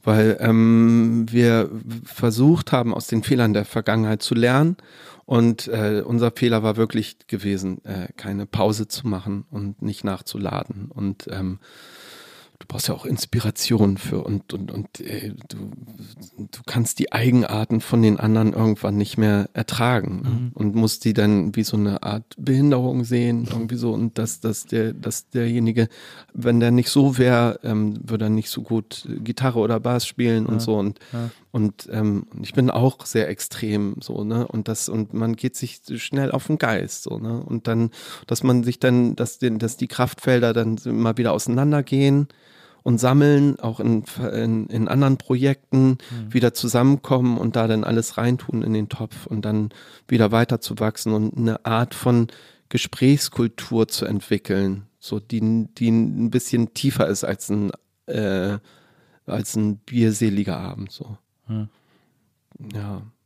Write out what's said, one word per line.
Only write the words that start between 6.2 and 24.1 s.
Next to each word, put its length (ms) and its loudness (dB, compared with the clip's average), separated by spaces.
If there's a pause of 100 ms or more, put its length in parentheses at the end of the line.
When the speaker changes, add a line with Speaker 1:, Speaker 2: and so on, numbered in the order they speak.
Speaker 1:
Fehler 320 2
war 140 0
wirklich 500 -2
gewesen, 560 -4
äh, 320 -8
keine 300 -8
Pause 420 0
zu 200 -10
machen 440 -6
und 300 -10
nicht 240 -8
nachzuladen. 840 -8
Und, 400 -8
ähm, 300 -6 (1040)
du 60 -20
brauchst 220 -6
ja 40 -2
auch 120 -10
Inspiration 920 0
für 240 -6
und, 320 -6
und, 160 -10
und, 300 -12
äh, 340 -10 (140)
du, 240 -12 (640)
du 280 -16
kannst 340 -2
die 140 -2
Eigenarten 680 2
von 220 2
den 180 4
anderen 320 4
irgendwann 460 0
nicht 200 -2
mehr 360 2
ertragen, 720 -2
ne? 60 -2
Speaker 2:
Mhm. 260 -2
Speaker 1:
Und 200 -2
musst 300 0
die 80 2
dann 420 2
wie 80 0
so 140 -2
eine 260 -2
Art 340 -8
Behinderung 680 2
sehen, 440 0
irgendwie 280 -6
so. 160 -2
Und 240 -2